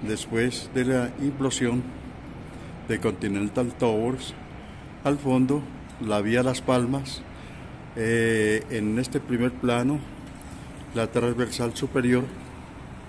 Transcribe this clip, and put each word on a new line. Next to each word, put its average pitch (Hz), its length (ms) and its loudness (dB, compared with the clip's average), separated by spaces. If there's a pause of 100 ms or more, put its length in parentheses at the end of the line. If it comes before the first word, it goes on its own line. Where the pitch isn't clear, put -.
después 113 680 0
de 127 120 4
la 127 240 2 (100)
implosión 131 640 0 (1040)
de 104 100 0
Continental 104 760 0
Towers. 120 580 0 (720)
Al 143 140 4
fondo, 131 440 4 (380)
la 104 220 2
vía 113 200 4
Las 127 200 2
Palmas, 131 580 2 (760)
eh, 113 760 4
en 107 280 0
este 127 220 0
primer 123 320 2
plano, 123 460 2 (960)
la 113 140 2
transversal 120 680 0
superior, 123 480 4 (840)